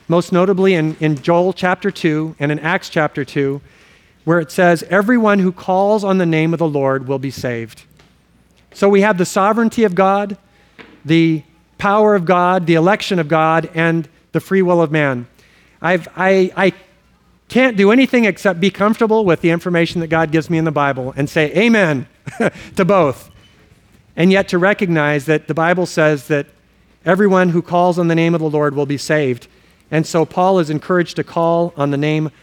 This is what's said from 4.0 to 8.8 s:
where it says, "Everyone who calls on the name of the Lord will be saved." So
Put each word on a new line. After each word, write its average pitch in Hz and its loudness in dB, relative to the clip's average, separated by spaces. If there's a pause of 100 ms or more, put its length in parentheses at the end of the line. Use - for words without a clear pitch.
where 165 2
it 160 -10
says, 175 2
"Everyone 208 2
who 185 0
calls 196 -2
on 190 0
the 180 0
name 160 0
of 160 -4
the 165 0
Lord 135 -2
will 135 -4
be 135 -8
saved." 117 -10 (880)
So 202 0